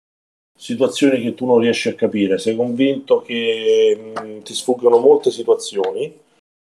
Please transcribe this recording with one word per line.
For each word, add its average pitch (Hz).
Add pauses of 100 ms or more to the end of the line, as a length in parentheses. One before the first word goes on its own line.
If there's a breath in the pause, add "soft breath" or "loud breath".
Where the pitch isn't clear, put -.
(580)
situazioni 131
che 117
tu 127
non 120
riesci 117
a 101
capire. 98
Sei 113
convinto 123
che, 110
mm, 107
ti -
sfuggono 120
molte 143
situazioni, 113 (500)